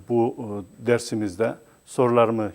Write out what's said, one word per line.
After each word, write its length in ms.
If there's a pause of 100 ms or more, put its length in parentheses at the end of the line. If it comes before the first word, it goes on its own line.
bu, 300
e, 480
dersimizde 680 (300)
sorularımı 720